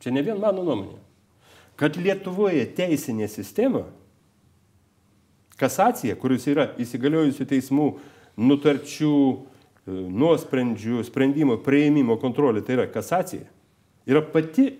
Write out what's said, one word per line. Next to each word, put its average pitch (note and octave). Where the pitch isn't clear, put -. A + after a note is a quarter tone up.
čia -
ne C#3+
vien G#3
mano F#3+
nuomonė, G#2
kad D3
Lietuvoje F#3
teisinė C3+
sistema, C#3+
kasacija, G#3
kuris B2+
yra C#3+
įsigaliojusių C#3
teismų C#3
nutarčių, C#3+
e, -
nuosprendžių, A#2+
sprendimo C3+
priėmimo C#3
kontrolė, B2+
tai B2+
yra A#2
kasacija, F3+
yra C#3+
pati D#3+